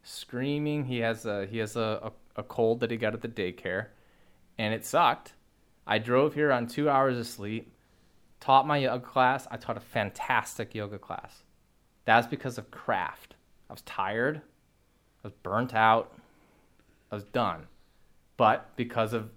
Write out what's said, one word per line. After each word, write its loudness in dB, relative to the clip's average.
screaming. -4
He -4
has -2
a, -4
he -6
has -6
a, -4
a, -8
a -8
cold 0
that -2
he -4
got 0
at -8
the -6
daycare, -4
and -2
it -6
sucked. 2
I 6
drove 2
here 2
on 2
two 0
hours 4
of -6
sleep, -8
taught 6
my 2
yoga -2
class. 2
I -10
taught -8
a -14
fantastic -4
yoga -8
class. -14
That's 6
because -8
of -12
craft. -6
I -16
was -18
tired. -4
I -12
was -14
burnt -2
out. 4
I -8
was -8
done. -2
But 2
because -2
of -6